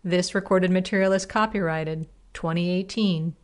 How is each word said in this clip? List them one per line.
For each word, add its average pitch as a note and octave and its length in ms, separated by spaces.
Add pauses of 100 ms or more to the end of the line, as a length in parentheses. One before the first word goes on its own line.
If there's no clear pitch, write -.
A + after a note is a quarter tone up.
This F3+ 300
recorded F#3 360
material F#3+ 420
is F#3+ 120
copyrighted D#3+ 800 (280)
twenty E3+ 340
eighteen F3+ 760